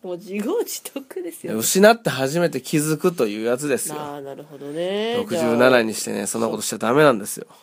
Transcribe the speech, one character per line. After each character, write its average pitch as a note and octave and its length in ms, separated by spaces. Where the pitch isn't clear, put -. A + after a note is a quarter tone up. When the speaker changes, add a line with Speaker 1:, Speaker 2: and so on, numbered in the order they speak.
Speaker 1:
も F3+ 120
う - 20
自 F#3 160
業 A#3 260
自 - 240
得 - 400
で E4+ 80
す - 160
よ。 G#2+ 100
Speaker 2:
失 F#3+ 320
っ A3+ 120
て - 80
初 C3+ 300
め E3+ 100
て C3+ 120
気 - 180
づ D3+ 180
く F3 180
と B2+ 120
い G#2 140
う A2 40
や A#2+ 120
つ C#3+ 120
で B2 80
す - 100
よ。 D3+ 100
Speaker 1:
あ D3 200
ー、 C#3+ 60
な C#3 120
る D3 80
ほ D3+ 140
ど C#3+ 160
ね。 G3+ 420
Speaker 2:
六 G#3+ 220
十 D#3+ 180
七 B2 280
に A2 100
し - 100
て A2+ 80
ね、 G#2 160
そ A#2 120
ん - 20
な A2+ 80
こ G#2+ 80
と G#2+ 40
し - 60
ち - 60
ゃ A2 40
ダ A2 160
メ D3+ 100
な C#3 100
ん A2 40
で G2+ 80
す - 120
よ。 - 100